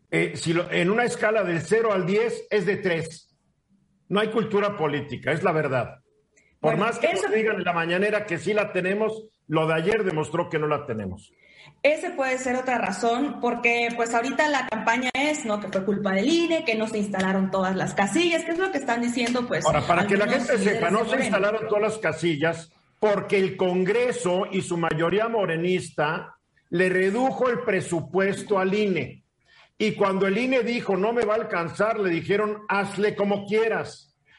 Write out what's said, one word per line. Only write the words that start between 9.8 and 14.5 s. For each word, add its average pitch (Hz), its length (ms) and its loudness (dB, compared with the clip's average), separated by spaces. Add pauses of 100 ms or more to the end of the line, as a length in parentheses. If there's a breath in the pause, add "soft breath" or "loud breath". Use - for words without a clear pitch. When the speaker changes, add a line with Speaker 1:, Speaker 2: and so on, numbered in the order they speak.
Speaker 1:
demostró 170 440 -2
que 160 100 -2
no 151 80 0
la 147 180 -2
tenemos. 101 480 -8 (500 loud breath)
Speaker 2:
Ese 320 280 0
puede 262 260 -2
ser 254 180 -2
otra 254 220 -2
razón, 233 640 -2
porque, 240 540 0
pues, 233 180 -2
ahorita 262 340 0
la 269 200 0